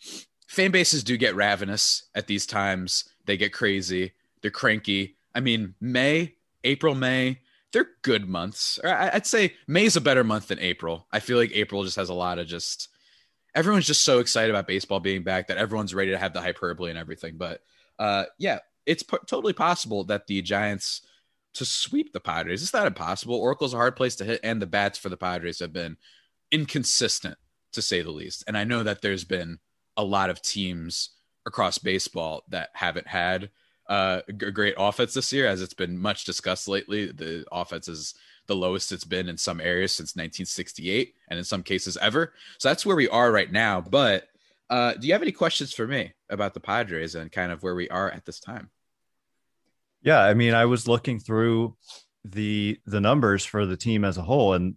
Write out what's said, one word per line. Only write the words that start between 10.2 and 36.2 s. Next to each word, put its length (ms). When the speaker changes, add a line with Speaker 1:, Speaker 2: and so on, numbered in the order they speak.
Speaker 1:
month 240
than 120
April. 520
I 80
feel 160
like 160
April 320
just 120
has 120
a 60
lot 240
of 80
just, 420
everyone's 320
just 180
so 140
excited 320
about 160
baseball 340
being 240
back 240
that 100
everyone's 360
ready 180
to 60
have 140
the 80
hyperbole 480
and 100
everything. 380
But, 240
uh, 260
yeah, 220
it's 160
po-, 240
totally 260
possible 520
that 220
the 140
Giants 640
to 120
sweep 480
the 60
Padres. 420
It's 100
not 140
impossible. 480
Oracle's 400
a 40
hard 160
place 220
to 80
hit, 180
and 200
the 40
bats 300
for 140
the 80
Padres 400
have 140
been 260
inconsistent, 880
to 100
say 200
the 100
least. 340
And 100
I 60
know 220
that 180
there's 220
been 340
a 80
lot 260
of 100
teams 680
across 320
baseball 720
that 220
haven't 360
had, 420
uh, 320
g-, 100
a 60
great 260
offense 360
this 180
year, 160
as 120
it's 140
been 240
much 260